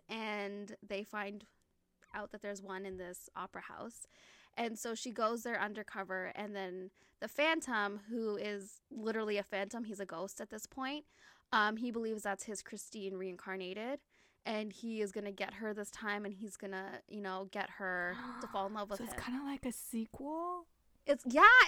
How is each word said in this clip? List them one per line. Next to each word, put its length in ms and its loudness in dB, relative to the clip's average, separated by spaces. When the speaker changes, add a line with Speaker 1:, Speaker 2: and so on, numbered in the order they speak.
Speaker 1:
and 640 -6
they 160 -4
find 420 -8
out 160 -8
that 120 -14
there's 180 -6
one 240 -8
in 120 -6
this 380 -12
opera 260 -8
house. 440 -12
And 220 -4
so 160 -4
she 180 -6
goes 320 2
there 160 -2
undercover, 760 -4
and 200 -6
then 360 -6
the 80 -6
Phantom, 800 2
who 280 -2
is 440 -6
literally 460 -2
a 60 2
phantom, 400 -4
he's 160 -8
a 60 -6
ghost 340 -6
at 120 -10
this 160 -10
point, 380 -6
um, 260 6
he 140 -2
believes 320 -2
that's 200 -2
his 180 -8
Christine 540 -8
reincarnated, 840 -6
and 280 -2
he 280 -4
is 100 -2
gonna 200 -6
get 240 -4
her 180 -4
this 160 -6
time, 360 -4
and 100 -6
he's 220 -10
gonna, 500 -8
you 140 -8
know, 300 -4
get 200 -4
her 440 -2
to 60 -8
fall 200 -2
in 80 -6
love 140 -4
Speaker 2:
<gasps> 20 -8
Speaker 1:
with 80 -4
Speaker 2:
So 60 -8
it's 80 -8
Speaker 1:
him. 100 -4
Speaker 2:
kinda 200 0
like 220 -2
a 60 0
sequel? 960 -2
Speaker 1:
It's, 200 6
yeah, 160 10